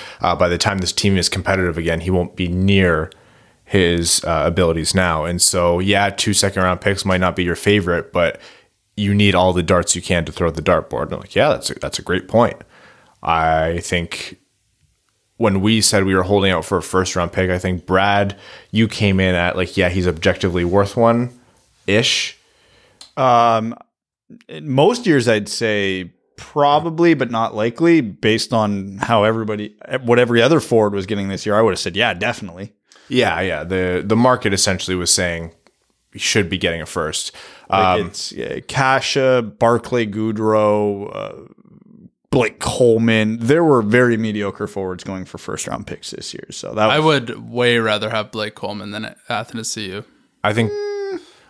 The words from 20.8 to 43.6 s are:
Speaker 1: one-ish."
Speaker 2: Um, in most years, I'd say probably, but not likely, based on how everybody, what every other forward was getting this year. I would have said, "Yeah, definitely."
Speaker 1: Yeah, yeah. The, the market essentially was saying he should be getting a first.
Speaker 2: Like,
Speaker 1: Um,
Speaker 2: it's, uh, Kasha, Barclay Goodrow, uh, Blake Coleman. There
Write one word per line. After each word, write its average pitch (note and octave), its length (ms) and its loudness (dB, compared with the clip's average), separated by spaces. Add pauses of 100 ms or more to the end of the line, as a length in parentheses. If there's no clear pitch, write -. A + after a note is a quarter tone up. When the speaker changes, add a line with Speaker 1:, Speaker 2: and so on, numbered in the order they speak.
Speaker 1:
one-ish." - 1400 -2 (800)
Speaker 2:
Um, A#2 580 2 (720)
in D#3 220 -12
most F#3 360 2
years, C3+ 220 4
I'd G#2 220 2
say G2 600 -2 (240)
probably, D#3 800 2
but B2+ 180 0
not A2+ 240 -2
likely, D3+ 460 2
based A2 520 -2
on G2+ 440 -2
how G#2+ 260 2
everybody, G#2+ 520 -2 (260)
what A#2+ 180 4
every A#2+ 220 4
other C#3+ 180 6
forward A2 340 2
was G2 120 -4
getting G2+ 240 -4
this - 160 -8
year. G#2 100 0
I A2 60 4
would A2 100 4
have E2+ 80 -4
said, F2+ 160 -6
"Yeah, A2 180 0
definitely." G2 600 -8 (340)
Speaker 1:
Yeah, G2+ 320 0
yeah. E2 240 -4
The, F2+ 420 -2
the G#2+ 120 0
market A#2+ 360 2
essentially F#2 420 -2
was F2+ 180 -2
saying E2+ 380 -4 (600)
he - 60 -18
should F#2+ 300 -2
be F#2 80 -4
getting E2+ 240 -4
a D2+ 40 -10
first. - 460 -6 (380)
Speaker 2:
Like, F#2+ 320 2
Speaker 1:
Um, F2 60 -6
Speaker 2:
it's, - 260 -12
uh, - 340 -8
Kasha, C3 760 0 (180)
Barclay A#2 460 0
Goodrow, G#2+ 1080 0
uh, - 400 -12 (760)
Blake A#2 300 0
Coleman. A2+ 800 2
There C#3+ 260 2